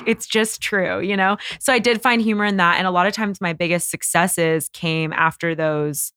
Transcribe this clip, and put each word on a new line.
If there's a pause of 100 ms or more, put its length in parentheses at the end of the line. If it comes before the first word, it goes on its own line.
it's
just
true,
you
know? (220)
So
I
did
find
humor
in
that.
And
a
lot
of
times
my
biggest
successes
came
after
those